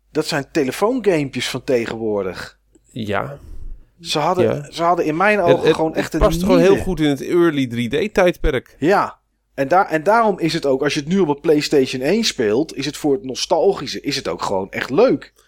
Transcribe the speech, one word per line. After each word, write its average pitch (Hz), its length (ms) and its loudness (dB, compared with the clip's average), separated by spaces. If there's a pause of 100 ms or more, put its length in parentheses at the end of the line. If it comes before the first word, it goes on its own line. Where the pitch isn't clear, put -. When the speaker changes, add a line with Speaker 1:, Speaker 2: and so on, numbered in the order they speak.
(120)
Speaker 1:
Dat 151 140 -2
zijn 143 260 -4
telefoongamepjes 165 960 0
van - 160 -8
tegenwoordig. 110 920 -4 (320)
Speaker 2:
Ja. 110 480 -4 (640)
Speaker 1:
Ze 165 180 -4
hadden, 175 260 2
Speaker 2:
Ja. 143 260 -2
Speaker 1:
ze 160 120 -8
hadden 175 220 2
in 151 120 -2
mijn 202 220 2
Speaker 2:
Het, 175 80 0
Speaker 1:
ogen - 200 4
Speaker 2:
het, 156 80 4
Speaker 1:
gewoon 160 160 -2
Speaker 2:
het - 80 -6
Speaker 1:
echt - 160 -4
een 220 60 -2
Speaker 2:
past 175 200 2
gewoon 220 180 4
heel 180 100 6
Speaker 1:
nieuwe - 160 2
Speaker 2:
goed 175 160 -4
in 156 80 2
het 139 140 -2
early 151 440 0
drie 120 420 -2
D - 60 -14
tijdperk. 170 640 0
Speaker 1:
Ja. 135 400 0 (360)
En 269 140 -2
daar, 185 180 4
en 156 160 -2
daarom 214 360 2
is 156 140 -2
het 160 140 -4
ook, 139 160 2
als 147 120 0
je - 60 -2
het 139 80 -6
nu 190 100 2
op 175 100 4
een 143 120 -2
PlayStation 143 640 2
één 208 220 0
speelt, 123 520 -2
is 139 100 -8
het 147 100 -6
voor 147 160 0
het 127 120 -2
nostalgische, 135 760 -2
is 139 160 -4
het 131 120 -6
ook 87 140 -6
gewoon 95 280 -4
echt - 200 -6
leuk. 180 420 2 (160)